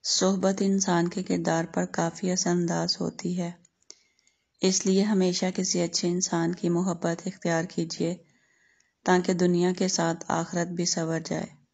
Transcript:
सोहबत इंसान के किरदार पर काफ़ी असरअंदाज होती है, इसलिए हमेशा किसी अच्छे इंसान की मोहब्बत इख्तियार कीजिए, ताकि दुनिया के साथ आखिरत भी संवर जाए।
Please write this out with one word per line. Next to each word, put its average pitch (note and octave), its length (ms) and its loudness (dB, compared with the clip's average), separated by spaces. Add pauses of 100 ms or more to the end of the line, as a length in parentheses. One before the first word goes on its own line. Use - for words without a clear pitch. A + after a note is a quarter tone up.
सोहबत F#3+ 580 0
इंसान F#3+ 460 2
के F#3 160 -4
किरदार E3+ 420 0
पर F3+ 200 -2 (100)
काफ़ी E3+ 340 -2
असरअंदाज F3 720 0
होती F3 320 -6
है, F3 220 -6 (1040)
इसलिए F#3+ 420 4
हमेशा F#3 480 2
किसी F#3 280 -2
अच्छे E3+ 280 0
इंसान F3 460 0
की F3 160 -2
मोहब्बत E3+ 580 0
इख्तियार E3+ 380 -2
कीजिए, E3+ 480 -4 (920)
ताकि F#3 300 4
दुनिया F3+ 380 4
के F#3 160 0
साथ E3 420 -2
आखिरत E3+ 380 -2
भी E3+ 180 -4
संवर E3 340 -2
जाए। D#3+ 280 -6 (240)